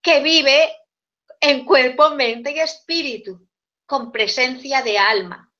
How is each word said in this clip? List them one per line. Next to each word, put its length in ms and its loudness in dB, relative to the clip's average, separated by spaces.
Que 180 2
vive 520 2
en 240 0
cuerpo, 460 4
mente 420 -4
y 80 -6
espíritu, 880 -6
con 260 -6
presencia 680 -2
de 160 -2
alma. 460 -2